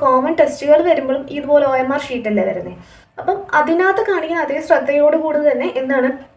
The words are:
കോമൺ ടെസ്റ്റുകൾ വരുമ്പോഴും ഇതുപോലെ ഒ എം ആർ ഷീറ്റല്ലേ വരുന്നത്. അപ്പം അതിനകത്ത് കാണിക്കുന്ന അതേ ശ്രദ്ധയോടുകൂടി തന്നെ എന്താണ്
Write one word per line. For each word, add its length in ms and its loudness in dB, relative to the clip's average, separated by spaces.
കോമൺ 380 2
ടെസ്റ്റുകൾ 480 4
വരുമ്പോഴും 420 0
ഇതുപോലെ 360 2
ഒ 160 0
എം 120 -2
ആർ 140 -2
ഷീറ്റല്ലേ 400 -2
വരുന്നത്. 280 -8
അപ്പം 180 -2
അതിനകത്ത് 500 2
കാണിക്കുന്ന 320 -2
അതേ 240 -4
ശ്രദ്ധയോടുകൂടി 720 2
തന്നെ 380 0
എന്താണ് 340 0